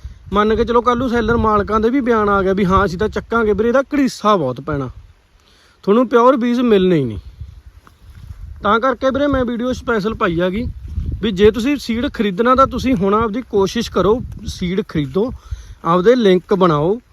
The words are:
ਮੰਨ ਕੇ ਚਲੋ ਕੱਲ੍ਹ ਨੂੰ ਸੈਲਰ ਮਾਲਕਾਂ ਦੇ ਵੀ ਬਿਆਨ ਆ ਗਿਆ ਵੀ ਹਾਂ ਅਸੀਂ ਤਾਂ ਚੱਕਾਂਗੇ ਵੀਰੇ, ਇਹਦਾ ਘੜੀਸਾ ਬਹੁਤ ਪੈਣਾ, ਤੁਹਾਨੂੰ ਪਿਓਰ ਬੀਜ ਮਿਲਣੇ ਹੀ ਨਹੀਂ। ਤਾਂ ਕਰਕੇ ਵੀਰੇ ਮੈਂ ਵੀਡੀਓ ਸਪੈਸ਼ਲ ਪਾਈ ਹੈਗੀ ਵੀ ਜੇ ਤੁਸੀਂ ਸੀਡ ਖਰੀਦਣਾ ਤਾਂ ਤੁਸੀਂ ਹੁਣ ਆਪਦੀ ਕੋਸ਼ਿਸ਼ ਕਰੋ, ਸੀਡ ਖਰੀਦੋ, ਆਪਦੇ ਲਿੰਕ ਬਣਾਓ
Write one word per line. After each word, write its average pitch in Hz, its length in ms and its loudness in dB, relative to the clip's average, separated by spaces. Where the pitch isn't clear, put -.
ਮੰਨ 214 240 2
ਕੇ 226 80 0
ਚਲੋ 233 180 2
ਕੱਲ੍ਹ 240 160 0
ਨੂੰ 254 120 -2
ਸੈਲਰ 233 280 0
ਮਾਲਕਾਂ 214 420 0
ਦੇ 226 100 2
ਵੀ 277 100 0
ਬਿਆਨ 220 280 2
ਆ 196 140 2
ਗਿਆ 190 100 0
ਵੀ 196 120 2
ਹਾਂ 190 200 4
ਅਸੀਂ 175 140 -4
ਤਾਂ 214 120 -2
ਚੱਕਾਂਗੇ 214 420 -2
ਵੀਰੇ, 208 160 0
ਇਹਦਾ 262 160 2
ਘੜੀਸਾ 233 520 0
ਬਹੁਤ 127 260 -4
ਪੈਣਾ, 143 280 -6
ਤੁਹਾਨੂੰ 220 240 2
ਪਿਓਰ 254 280 4
ਬੀਜ 240 260 0
ਮਿਲਣੇ 190 340 4
ਹੀ 139 80 0
ਨਹੀਂ। 104 140 -6
ਤਾਂ 208 180 2
ਕਰਕੇ 262 300 0
ਵੀਰੇ 277 180 0
ਮੈਂ 262 160 0
ਵੀਡੀਓ 240 300 -4
ਸਪੈਸ਼ਲ 220 420 -4
ਪਾਈ 170 240 -2
ਹੈਗੀ 190 260 -2
ਵੀ 226 100 0
ਜੇ 208 180 6
ਤੁਸੀਂ 247 280 -2
ਸੀਡ 233 360 -4
ਖਰੀਦਣਾ 226 400 0
ਤਾਂ 262 140 4
ਤੁਸੀਂ 254 280 -2
ਹੁਣ 196 180 0
ਆਪਦੀ 226 360 -2
ਕੋਸ਼ਿਸ਼ 202 400 -2
ਕਰੋ, 208 300 2
ਸੀਡ 185 400 -4
ਖਰੀਦੋ, 165 440 -2
ਆਪਦੇ 180 300 4
ਲਿੰਕ 185 400 2
ਬਣਾਓ 175 440 2